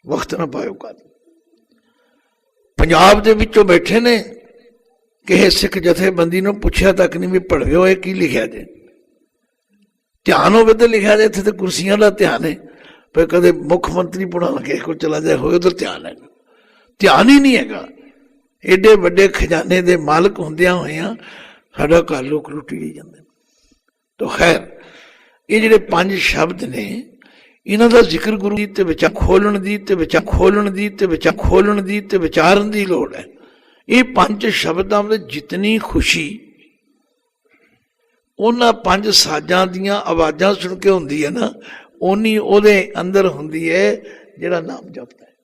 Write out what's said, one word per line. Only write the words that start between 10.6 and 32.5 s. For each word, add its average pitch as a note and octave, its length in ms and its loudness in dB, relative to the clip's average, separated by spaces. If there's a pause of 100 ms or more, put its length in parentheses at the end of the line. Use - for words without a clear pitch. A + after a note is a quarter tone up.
ਤਾਂ A#3 140 4
ਲਿਖਿਆ G#3+ 300 2
ਜੇ, A3 60 4
ਇੱਥੇ G3 180 0
ਤਾਂ G#3 120 -2
ਕੁਰਸੀਆਂ F#3+ 440 -2
ਦਾ G#3 120 4
ਧਿਆਨ E3 360 0
ਹੈ, D3+ 100 -4 (580)
ਪਰ D#3+ 120 2
ਕਦੇ F3 260 2
ਮੁੱਖ D#3+ 400 -2
ਮੰਤਰੀ F3+ 340 -6
ਬਣਾਉਣ F3 380 -6
ਕਿਸੇ - 140 -6
ਕੋਲ - 200 -10
ਚਲਾ D3+ 220 -4
ਜਾਏ D#3+ 160 0
ਹੋਏ C#3+ 200 -2
ਉਧਰ F3 180 2
ਧਿਆਨ - 320 -8
ਹੈ, - 100 -16 (840)
ਧਿਆਨ F3+ 300 4
ਹੀ C#4+ 100 8
ਨਹੀਂ C4+ 180 4
ਹੈਗਾ। - 300 -8 (800)
ਏਡੇ G3 300 6
ਵੱਡੇ F3+ 320 2
ਖਜ਼ਾਨੇ E3+ 540 -2
ਦੇ F3+ 160 2
ਮਾਲਕ D#3+ 420 0
ਹੁੰਦਿਆਂ E3+ 360 0
ਹੋਇਆਂ E3+ 400 -6 (640)
ਸਾਡਾ D#3+ 240 2
ਘਰ D3 220 -6
ਲੋਕ D3 260 -6
ਲੁੱਟੀ D3+ 440 -12
ਜਾਂਦੇ - 260 -20
ਨੇ। - 60 -20 (920)
ਤੋ - 100 -6
ਖੈਰ, - 500 -2 (720)
ਇਹ G#3+ 120 2
ਜਿਹੜੇ A3 160 4
ਪੰਜ F#3+ 360 -2
ਸ਼ਬਦ F3 500 -4
ਨੇ, A3+ 540 -12 (500)
ਇਹਨਾਂ A3 220 2
ਦਾ A#3 120 8
ਜ਼ਿਕਰ F3 300 0
ਗੁਰੂ G3+ 240 -4
ਦੀ G#3 100 -4
ਤੇ G3 180 -4
ਵਿਚਾਰ D#3+ 320 0
ਖੋਲਣ G3+ 440 2
ਦੀ G3+ 180 -6
ਤੇ G3+ 180 -4
ਵਿਚਾਰ D#3+ 300 -2
ਖੋਲਣ G3+ 460 2
ਦੀ G3+ 180 -4
ਤੇ G3+ 160 -4
ਵਿਚਾਰ D#3+ 320 -2
ਖੋਲਣ G3+ 440 2
ਦੀ G3+ 200 -4
ਤੇ G3+ 160 -4
ਵਿਚਾਰਨ F3+ 540 2